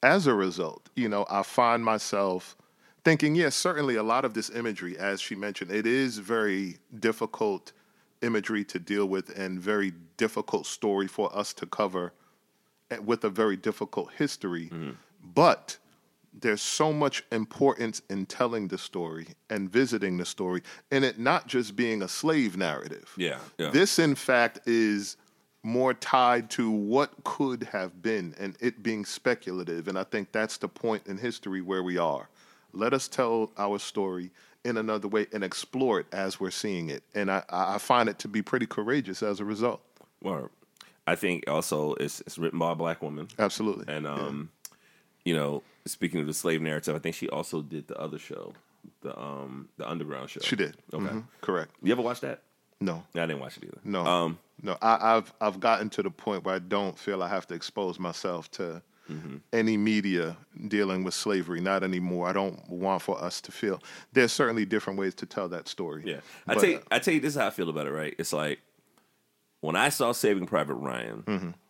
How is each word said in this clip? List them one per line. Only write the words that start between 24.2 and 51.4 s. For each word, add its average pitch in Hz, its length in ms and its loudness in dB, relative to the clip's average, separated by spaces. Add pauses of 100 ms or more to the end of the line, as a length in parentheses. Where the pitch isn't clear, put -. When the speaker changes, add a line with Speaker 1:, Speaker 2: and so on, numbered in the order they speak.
Speaker 1:
is 107 500 2 (460)
more 127 300 2
tied 120 580 4
to 117 200 0
what 110 520 2
could 127 400 -2
have 92 380 -6
been 95 380 -2
and 98 200 -6
it 113 220 -2
being 107 240 -2
speculative, 90 840 -2
and 95 100 -2
I 95 60 -2
think 101 280 -4
that's 107 260 -2
the 104 120 -6
point 110 380 -4
in 98 100 -8
history 101 440 -6
where 92 220 -2
we 90 140 0
are. 78 320 0 (440)
Let 110 200 2
us 131 160 0
tell 113 480 0
our 101 200 0
story 92 540 -4 (320)
in 120 140 0
another 107 320 -2
way 104 240 2
and 104 100 -2
explore 110 560 0
it 80 140 -6
as 95 260 -4
we're 95 120 -2
seeing 90 380 -2
it. 71 140 -8 (100)
And 101 160 0
I, 95 200 0
I, 92 260 0
I - 20 -2
find 120 300 2
it 104 120 -4
to - 100 -10
be 104 120 -2
pretty 127 240 -2
courageous 110 560 -2
as 104 200 -2
a 101 40 -6
result. 107 360 -2 (420)
Speaker 2:
Well, 78 260 -4 (560)
I 85 100 2
think 87 340 -2
also 76 460 0
it's, - 260 -4
it's - 160 -16
written 82 220 -2
by 82 120 2
a 85 40 -2
black 82 260 -2
woman. 76 260 -8 (100)
Speaker 1:
Absolutely. 101 560 0
Speaker 2:
And, 76 120 -4
Speaker 1:
Yeah. 73 80 -4
Speaker 2:
um, 71 360 -6 (760)
you 85 100 2
know, 73 280 0 (220)
speaking 85 360 -2
of 73 60 -2
the 78 60 -4
slave 80 280 0
narrative, 76 340 -2
I 78 40 -4
think 82 160 -4
she - 140 -6
also 78 320 -4
did 73 260 -10
the - 120 -10
other 78 180 -8
show, - 360 -12 (480)
the, - 180 -10
um, 69 480 -10 (100)
the 76 120 -8
Underground 73 400 -6
show. - 120 -12
Speaker 1:
She - 140 0
did. 92 220 0 (160)
Speaker 2:
Okay. 87 120 -2
Speaker 1:
Mm-hmm. 101 140 -4 (220)